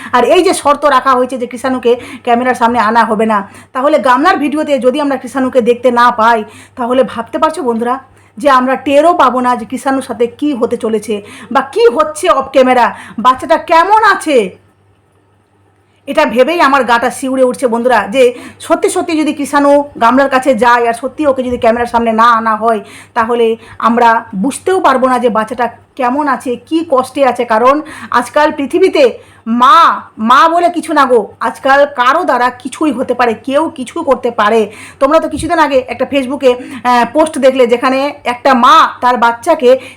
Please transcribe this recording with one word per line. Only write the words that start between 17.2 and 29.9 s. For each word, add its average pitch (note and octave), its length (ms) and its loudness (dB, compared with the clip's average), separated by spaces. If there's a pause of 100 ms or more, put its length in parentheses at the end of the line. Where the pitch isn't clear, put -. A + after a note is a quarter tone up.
উঠছে B3 240 -2
বন্ধুরা। A#3 400 0
যে B3 260 2 (260)
সত্যি E4+ 300 -2
সত্যি F4 300 -4
যদি D4+ 140 -2
কৃষাণু C#4+ 500 2 (180)
গামলার B3+ 280 2
কাছে C4 260 0
যায় A#3+ 320 2
আর A3+ 60 -2
সত্যি C4 340 -4
ওকে C4 160 0
যদি B3 140 -4
ক্যামেরার A#3+ 280 0
সামনে A#3 280 -2
না A3+ 180 2
আনা A3+ 240 0
হয়, A3 240 0 (340)
তাহলে A3+ 440 0 (220)
আমরা A3+ 460 2 (100)
বুঝতেও C#4+ 440 -2
পারবো C4 280 2
না B3+ 120 0
যে A#3+ 100 0
বাচ্চাটা A3 400 -4 (260)
কেমন C#4 320 -2
আছে, B3 280 -4
কি D#4+ 340 -4
কষ্টে C4 360 0
আছে। B3 200 0
কারণ B3 360 2 (300)
আজকাল D4+ 400 0
পৃথিবীতে D4+ 680 0 (280)
মা, C#4 540 4 (160)